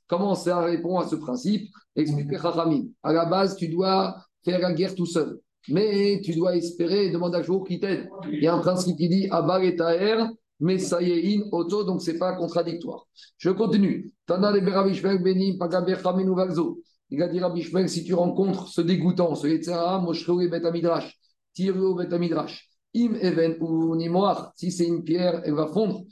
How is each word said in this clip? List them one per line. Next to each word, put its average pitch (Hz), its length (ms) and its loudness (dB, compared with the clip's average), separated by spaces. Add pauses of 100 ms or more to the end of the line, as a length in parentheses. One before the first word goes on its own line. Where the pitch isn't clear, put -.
comment 190 280 0
ça 175 240 0
répond 170 400 0
à 165 80 -2
ce 156 80 -4
principe ? 151 520 -2 (280)
Explique 147 360 -2
les 160 60 -4
Chachamim. 160 460 0 (180)
À 151 100 0
la 165 140 4
base, 185 300 2
tu 170 140 -4
dois 190 460 0 (300)
faire 180 140 0
la 180 120 2
guerre 175 220 -2
tout 175 140 -2
seul. 151 320 -2 (280)
Mais 202 560 2
tu 165 120 -4
dois 175 200 2
espérer, 175 540 0
demande 175 240 -2
à 175 80 0
jour 185 260 -2
qui 180 120 -4
t'aide. 196 280 -4 (240)
Il 151 120 -2
y 156 40 6
a 170 60 4
un 170 60 2
principe 180 380 0
qui 165 120 2
dit, 190 220 2
Abba 175 320 2
et 175 120 4
Taher, 185 480 2 (360)
mais 180 180 2
Sayehin, 175 640 0 (100)
Oto, 170 320 0
donc 180 200 -2
c'est 165 160 -2
pas 180 140 0
contradictoire. 170 720 -4 (300)
Je - 120 0
continue. 196 600 2 (160)
Tana 190 240 2
de 196 180 4
Rabbi 190 240 2
Shmuel 180 300 0
Beni, 185 340 2
Pagabe 180 440 0
Chamin 185 260 0
ou 185 80 2
Valzo. 175 440 0 (300)
Il 139 140 -2
a 175 40 0
dit, 175 120 -2
Rabbi 170 240 -2
Shmuel, 175 260 0
si 165 140 -6
tu 175 100 -2
rencontres 180 540 0
ce - 140 -4
dégoûtant, 170 520 2
ce 143 140 -4
Yetzera 170 500 0
Ra, - 20 0
Moshro 175 400 -2
et 180 80 2
Bet 165 180 -2
Amidrash, 170 540 -2 (340)
tire-le 190 340 0
au 185 80 0
Bet 175 180 -4
Amidrash. 165 540 -4 (260)
Im 233 280 2
Even 165 400 2
ou 165 340 0
Nimoach, 175 600 0
si 180 140 -6
c'est 170 160 0
une 170 180 0
pierre, 170 420 0
elle 147 80 0
va 156 140 0
fondre. 190 440 -2